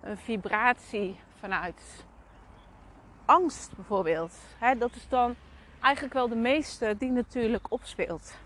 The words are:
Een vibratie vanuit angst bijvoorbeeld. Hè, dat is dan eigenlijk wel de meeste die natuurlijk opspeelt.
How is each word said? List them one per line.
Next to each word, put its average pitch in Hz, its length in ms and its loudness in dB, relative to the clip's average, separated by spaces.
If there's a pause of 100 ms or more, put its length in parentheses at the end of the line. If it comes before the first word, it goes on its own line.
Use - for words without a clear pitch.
Een 208 160 -10
vibratie 214 1040 0 (180)
vanuit 180 680 -6 (1200)
angst - 520 4
bijvoorbeeld. 165 580 -2 (240)
Hè, 247 200 2
dat 240 160 -2
is - 140 -18
dan 247 260 2 (460)
eigenlijk 269 340 2
wel 247 140 2
de 233 80 -2
meeste 233 640 0
die 254 120 -2
natuurlijk 240 640 0
opspeelt. - 600 -6 (120)